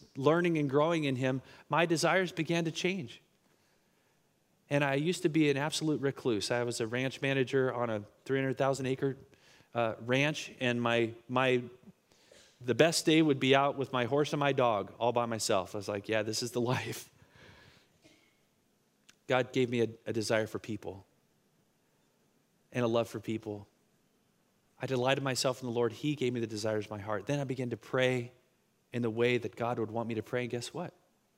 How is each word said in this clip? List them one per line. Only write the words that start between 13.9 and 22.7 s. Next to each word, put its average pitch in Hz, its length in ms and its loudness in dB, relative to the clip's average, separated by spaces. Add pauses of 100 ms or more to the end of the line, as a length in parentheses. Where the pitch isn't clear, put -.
my 127 140 0
horse 143 260 0
and 151 80 -2
my 143 120 2
dog 117 460 2
all 117 140 2
by 120 140 0
myself. 107 500 -2
I - 20 -6
was 98 100 -6
like, 104 200 -4
"Yeah, 107 160 0
this 110 180 -4
is 120 80 -6
the 123 100 -2
<laughs> 123 160 0
life." 107 320 -8 (2250)
God 127 240 2
gave 127 180 2
me 123 120 0
a, 110 60 2 (180)
a 110 60 -6
desire 110 360 0
for 104 100 -10
people 98 480 -12 (1700)